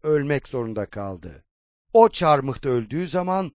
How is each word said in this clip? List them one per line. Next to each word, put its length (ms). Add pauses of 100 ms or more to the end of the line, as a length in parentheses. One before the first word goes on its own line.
ölmek 460
zorunda 380
kaldı. 580 (480)
O 160
çarmıhta 600
öldüğü 400
zaman 520